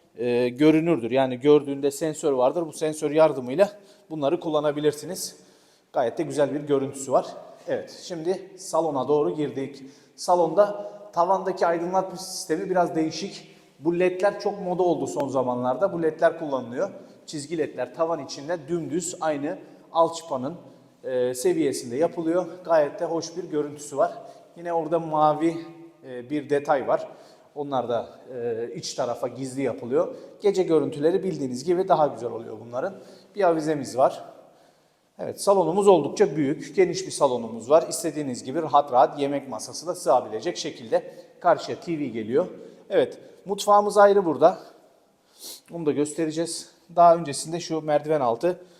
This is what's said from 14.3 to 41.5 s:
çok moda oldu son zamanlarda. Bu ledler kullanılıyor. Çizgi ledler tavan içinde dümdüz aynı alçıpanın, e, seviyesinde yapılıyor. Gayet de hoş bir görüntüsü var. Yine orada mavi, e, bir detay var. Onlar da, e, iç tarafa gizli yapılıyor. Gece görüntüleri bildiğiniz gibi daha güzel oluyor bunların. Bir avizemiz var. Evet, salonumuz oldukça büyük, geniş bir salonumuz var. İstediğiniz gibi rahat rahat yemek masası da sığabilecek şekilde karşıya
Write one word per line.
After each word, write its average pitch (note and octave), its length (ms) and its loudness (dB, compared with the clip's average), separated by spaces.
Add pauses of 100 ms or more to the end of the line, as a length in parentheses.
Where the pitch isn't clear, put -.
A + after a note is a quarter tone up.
çok F#3+ 220 -4
moda F3+ 220 0
oldu D#3 240 2
son C#3 220 -2
zamanlarda. B2+ 640 0
Bu E3+ 100 -4
ledler D#3+ 360 2
kullanılıyor. C3+ 500 -4 (360)
Çizgi D#3 320 -8
ledler B2+ 380 -4
tavan E3 300 -2
içinde D3 420 -8
dümdüz E3 540 -4
aynı D#3 360 -2 (340)
alçıpanın, D#3+ 640 0 (480)
e, B2+ 300 0
seviyesinde B2+ 600 0
yapılıyor. E3 500 0 (200)
Gayet D#3 340 2
de E3+ 60 -4
hoş D#3+ 320 -4
bir F#3 60 -8
görüntüsü D3 540 -6
var. E3 160 2 (440)
Yine E3+ 160 -6
orada E3 260 -2
mavi, D#3 580 2 (460)
e, B2 260 -12
bir D3 200 -4
detay C#3+ 380 0
var. D3+ 200 0 (480)
Onlar C#3 340 -4
da, A2 200 -2 (260)
e, A#2 400 -6
iç - 180 -10
tarafa C3 340 -4
gizli B2+ 340 -8
yapılıyor. B2+ 540 -2 (260)
Gece F#3 220 2
görüntüleri D#3 600 2
bildiğiniz C#3 400 -4
gibi F3+ 240 0
daha D#3 200 4
güzel A#2+ 240 -6
oluyor A2+ 340 -10
bunların. C#3+ 300 -6 (400)
Bir G3+ 80 -2
avizemiz D3+ 540 0
var. D3 280 2 (960)
Evet, - 220 -8
salonumuz F#3+ 460 4
oldukça E3 480 6
büyük, D3 400 -2
geniş F3+ 300 2
bir C3+ 60 -10
salonumuz A#2 580 -2
var. D#3+ 200 6
İstediğiniz C#3+ 540 -6
gibi C3+ 180 -4
rahat C#3+ 300 2
rahat C#3+ 280 4
yemek C#3 300 -4
masası A#2+ 380 -12
da F3 80 -4
sığabilecek B2+ 640 -2
şekilde C#3+ 560 -4 (260)
karşıya D3 400 0